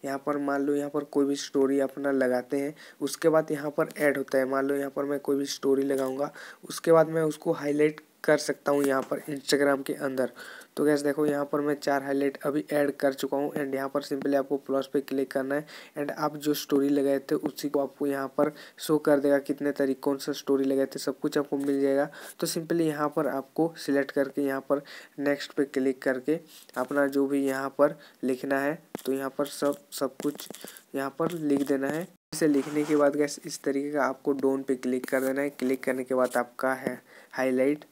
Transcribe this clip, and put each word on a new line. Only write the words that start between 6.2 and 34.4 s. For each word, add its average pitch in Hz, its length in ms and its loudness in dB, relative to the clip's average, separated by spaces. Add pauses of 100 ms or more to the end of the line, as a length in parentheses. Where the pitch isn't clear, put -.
उसके - 280 2
बाद 160 160 8
मैं 160 160 0
उसको 156 300 -2
हाईलाइट 147 460 2 (240)
कर 151 140 6
सकता 143 340 -2
हूँ 143 120 4
यहाँ 135 180 2
पर 143 240 -4
Instagram 139 580 2
के 151 120 -4
अंदर। 131 340 -2 (460)
तो 147 80 2
गैस 147 180 4
देखो, 147 240 2
यहाँ 143 180 0
पर 143 160 -2
मैं 147 160 0
चार 139 260 0
हाईलाइट 139 400 0
अभी 143 300 -2
ऐड 143 200 2
कर 139 200 0
चुका 135 240 -4
हूँ 143 160 -2
and 139 220 -4
यहाँ 135 140 -2
पर 143 140 -2
simply 143 320 -2
आपको 139 240 0
प्लस 135 340 -2
पे 143 100 0
क्लिक 135 280 -4
करना 135 240 -2
है 151 120 -4 (320)
and 143 140 -4
आप 151 240 -4
जो 147 180 0
स्टोरी 139 340 2
लगाए 139 320 2
थे, 151 140 -2
उसी 143 340 -6
को 143 120 0
आपको 139 260 -4
यहाँ 139 240 -2
पर 147 220 0 (260)
शो 156 200 2
कर 147 220 4
देगा, 143 200 6
कितने 143 320 -2
तारीख 135 280 0
कौन 139 180 0
सा 147 140 -6
स्टोरी 135 320 0
लगाए 135 220 2
थे, 135 120 -10
सब 135 200 -4
कुछ 151 200 0
आपको 143 200 -2
मिल 139 220 0
जाएगा। 139 280 2 (320)
तो 170 60 0
simply 170 340 -2
यहाँ 151 280 0
पर 151 200 0
आपको 160 500 -2
सिलेक्ट 139 320 0
करके 139 320 -2
यहाँ 135 200 -2
पर 143 200 0 (380)
नेक्स्ट 143 320 -2
पे 147 140 0
क्लिक 135 360 -2
करके 135 360 0 (380)
अपना 143 320 0
जो 139 180 2
भी 139 200 0
यहाँ 135 240 -2
पर 143 280 2 (260)
लिखना 127 360 0
है, 147 180 -2 (280)
तो 131 60 0
यहाँ 135 180 -4
पर 143 160 -2
सब, 143 320 -2 (140)
सब 131 240 -6
कुछ - 320 -6 (460)
यहाँ 135 240 -4
पर 165 140 0
लिख 143 360 0
देना 135 200 0
है। 160 180 -4 (260)
इसे 156 160 2
लिखने 147 360 2
के 151 120 2
बाद 143 200 4
गैस, 147 300 -2
इस - 160 -12
तरीके 143 300 -2
का 143 120 2
आपको 135 300 -2
डोन 135 280 2